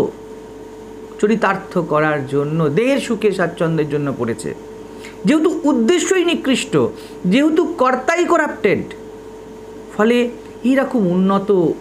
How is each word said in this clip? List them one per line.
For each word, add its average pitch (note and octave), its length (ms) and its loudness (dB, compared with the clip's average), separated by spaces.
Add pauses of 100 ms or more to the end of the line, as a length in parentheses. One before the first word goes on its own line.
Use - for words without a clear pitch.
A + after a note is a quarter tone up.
(1200)
চরিতার্থ G3 580 0
করার D3+ 480 0
জন্য, D3 420 0
দেহের A#3 320 2
সুখে G#3+ 320 0
স্বাচ্ছন্দ্যের E3 580 0
জন্য C#3+ 280 -2
পড়েছে। A2+ 360 -4 (680)
যেহেতু D#4 400 4
উদ্দেশ্যই D#4 600 4
নিকৃষ্ট, C4 520 0 (500)
যেহেতু D4+ 380 4
কর্তাই B3+ 600 2
corrupted, D4 560 2 (1160)
ফলে A#3+ 340 4 (340)
এইরকম B3+ 420 2
উন্নত F#3+ 460 2 (280)